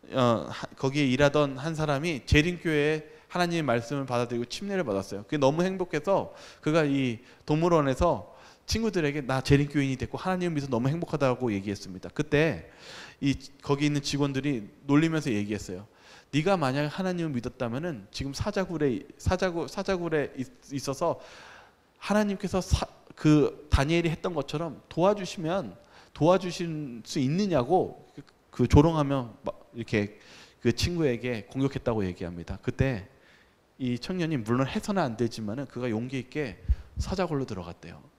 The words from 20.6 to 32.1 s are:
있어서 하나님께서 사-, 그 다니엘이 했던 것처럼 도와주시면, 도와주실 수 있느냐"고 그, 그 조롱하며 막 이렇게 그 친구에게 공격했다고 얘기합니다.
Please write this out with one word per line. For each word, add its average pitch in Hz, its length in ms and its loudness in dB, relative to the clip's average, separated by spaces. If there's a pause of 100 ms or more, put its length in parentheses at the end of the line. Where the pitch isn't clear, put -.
있어서 139 460 -2 (760)
하나님께서 202 640 0
사-, - 240 0 (300)
그 151 560 4
다니엘이 165 380 4
했던 175 240 -4
것처럼 151 560 -4
도와주시면, 175 840 0 (380)
도와주실 160 920 0
수 - 140 -4
있느냐"고 151 960 2
그, - 60 -16 (300)
그 123 160 2
조롱하며 139 640 4 (100)
막 - 300 -10
이렇게 107 460 -2 (420)
그 117 120 2
친구에게 123 720 -2
공격했다고 123 600 -2
얘기합니다. 87 560 -8